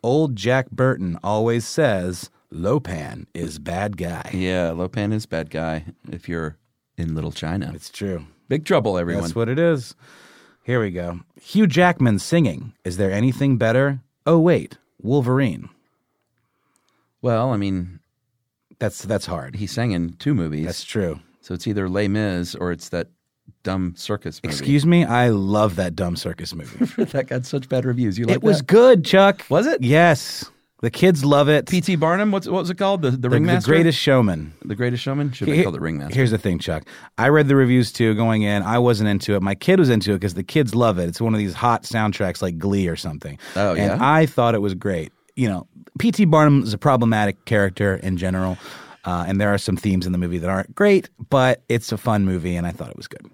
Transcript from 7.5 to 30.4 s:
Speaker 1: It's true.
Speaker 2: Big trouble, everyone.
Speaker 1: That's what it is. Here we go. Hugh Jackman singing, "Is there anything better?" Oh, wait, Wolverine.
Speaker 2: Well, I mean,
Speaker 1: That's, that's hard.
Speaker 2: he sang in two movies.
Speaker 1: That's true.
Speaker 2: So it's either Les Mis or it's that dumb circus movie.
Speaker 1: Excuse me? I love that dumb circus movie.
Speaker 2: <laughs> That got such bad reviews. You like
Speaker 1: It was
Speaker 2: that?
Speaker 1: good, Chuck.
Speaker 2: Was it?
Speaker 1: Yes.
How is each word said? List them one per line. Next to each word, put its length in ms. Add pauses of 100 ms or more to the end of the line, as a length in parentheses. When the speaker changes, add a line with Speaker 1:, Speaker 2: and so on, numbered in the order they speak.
Speaker 1:
It's 160
true. 360 (220)
Speaker 2:
Big 160
trouble, 340
everyone. 240
Speaker 1:
That's 140
what 120
it 100
is. 360 (720)
Here 160
we 100
go. 300 (200)
Hugh 260
Jackman 520
singing, 540 (120)
"Is 120
there 160
anything 440
better?" 440 (260)
Oh, 120
wait, 400 (220)
Wolverine. 680 (1500)
Speaker 2:
Well, 320
I 40
mean, 440 (800)
Speaker 1:
That's, 240
that's 240
hard. 300
Speaker 2:
he 100
sang 260
in 220
two 200
movies. 320
Speaker 1:
That's 180
true. 360 (200)
Speaker 2:
So 140
it's 120
either 220
Les 200
Mis 480
or 160
it's 180
that 180 (540)
dumb 340
circus 460
movie. 120
Speaker 1:
Excuse 320
me? 180
I 240
love 480
that 180
dumb 220
circus 380
movie. 500
Speaker 2:
<laughs> 20
That 220
got 180
such 220
bad 160
reviews. 340
You 80
like 100
Speaker 1:
It 60
was 160
Speaker 2:
that? 80
Speaker 1:
good, 380
Chuck. 440
Speaker 2:
Was 180
it? 160
Speaker 1:
Yes. 680 (300)